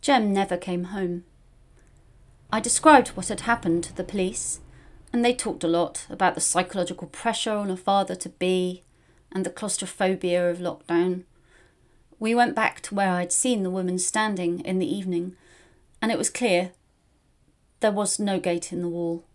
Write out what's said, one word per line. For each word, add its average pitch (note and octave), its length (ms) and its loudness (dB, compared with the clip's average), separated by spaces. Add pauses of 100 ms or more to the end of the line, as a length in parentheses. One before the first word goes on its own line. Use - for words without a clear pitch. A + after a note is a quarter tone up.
Jem A3 320 4
never G3 240 0
came F3+ 280 -4
home. F3+ 380 -4 (1300)
I G#3+ 80 0
described B3+ 500 8
what - 180 -10
had G#3+ 140 -6
happened F3 420 0
to - 120 -12
the - 80 -6
police, - 560 -4 (540)
and A#3+ 100 0
they A#3+ 100 4
talked - 300 -4
a F3 40 0
lot E3+ 420 0
about F#3 240 2
the - 80 -4
psychological F3+ 680 -2
pressure - 460 -4
on G#3 160 -2
a F#3 80 -2
father-to-be F#3 1040 0 (480)
and F#3+ 140 -2
the F#3 60 -4
claustrophobia F#3 1000 0
of F3 80 -2
lockdown. F3+ 680 0 (920)
We A3 160 0
went A#3+ 220 4
back - 260 0
to - 140 -8
where G3 160 2
I'd F3+ 200 0
seen B3 300 2
the F#3 80 0
woman F#3 300 -2
standing F3+ 600 -2
in F#3 180 -2
the F3+ 120 -2
evening, F#3 440 -4 (640)
and A3 100 0
it E3+ 60 0
was - 120 -2
clear F#3 420 0 (1080)
there G#3+ 120 2
was G3 280 -2
no G3 200 0
gate F3 320 -4
in F3+ 100 -4
the F3 60 -4
wall. E3+ 480 -4